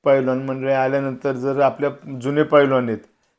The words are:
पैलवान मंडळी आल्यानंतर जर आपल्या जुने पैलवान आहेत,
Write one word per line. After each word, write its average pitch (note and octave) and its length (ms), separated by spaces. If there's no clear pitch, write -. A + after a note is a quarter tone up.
पैलवान C3 360
मंडळी C3+ 320
आल्यानंतर C3+ 580
जर C3 280
आपल्या C#3 600
जुने C#3+ 220
पैलवान C#3 440
आहेत, A2 120